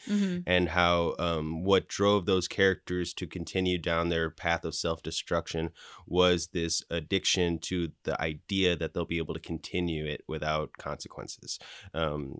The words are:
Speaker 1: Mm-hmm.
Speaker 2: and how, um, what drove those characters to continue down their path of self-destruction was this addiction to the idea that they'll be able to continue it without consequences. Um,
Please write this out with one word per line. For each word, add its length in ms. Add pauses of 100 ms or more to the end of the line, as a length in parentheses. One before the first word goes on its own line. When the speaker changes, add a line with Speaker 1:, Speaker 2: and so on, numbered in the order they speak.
Speaker 1:
Mm-hmm. 400
Speaker 2:
and 220
how, 500
um, 460
what 240
drove 380
those 240
characters 640
to 120
continue 520
down 320
their 200
path 360
of 100
self-destruction 920 (360)
was 420
this 420
addiction 680
to 340 (100)
the 180
idea 540
that 180
they'll 120
be 120
able 160
to 60
continue 680
it 220
without 500
consequences. 800 (360)
Um, 460